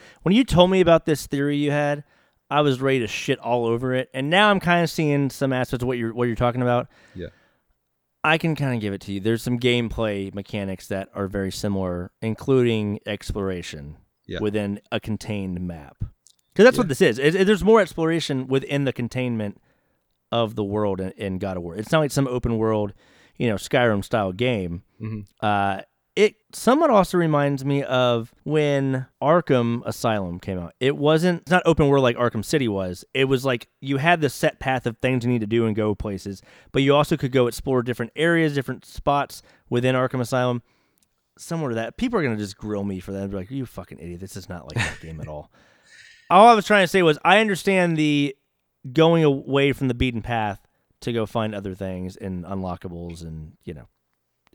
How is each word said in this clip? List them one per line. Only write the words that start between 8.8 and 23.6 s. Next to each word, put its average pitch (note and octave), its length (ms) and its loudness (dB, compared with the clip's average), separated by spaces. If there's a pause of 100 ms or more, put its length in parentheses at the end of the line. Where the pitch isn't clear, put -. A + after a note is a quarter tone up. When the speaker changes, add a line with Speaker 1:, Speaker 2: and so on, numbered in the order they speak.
Speaker 1:
it F#2+ 100 -8
to G2+ 100 -10
you. G2 80 -4
There's A2 220 0
some B2 160 -2
gameplay A2 760 0
mechanics G2 540 -8
that G2 260 -6
are G2 140 -4
very G2 220 -4
similar, F#2 600 -4 (100)
including A2+ 840 0
exploration F2+ 880 -8 (300)
Speaker 2:
Yeah. F2 140 -10
Speaker 1:
within G#2 400 -2 (100)
a A2+ 100 -4
contained G2 600 -6
map. E2 360 -10 (580)
'Cause G3+ 100 6
that's B3 140 8
what A#3+ 80 2
Speaker 2:
Yeah. - 20 -4
Speaker 1:
this C3 120 0
is. B2+ 180 4
It, D3 160 2
it, G3 120 4
there's F#3+ 180 2
more A3 160 6
exploration D#3+ 680 -2
within C3+ 380 -2
the B2+ 80 -2
containment A#2 640 -6 (720)
of A2+ 240 -2
the G#2+ 100 -2
world G2+ 360 -2
in, F#2+ 120 -6
in F#2+ 260 -6
God F#2+ 180 -4
of F2 60 -6
War. E2+ 140 -10
It's G#2+ 160 -6
not D#3+ 80 4
like C#3+ 100 -2
some C#3 180 0
open A#2+ 300 -2
world, G#2+ 340 0 (460)
you B2 100 0
know, G#2 80 0
Skyrim A2+ 480 2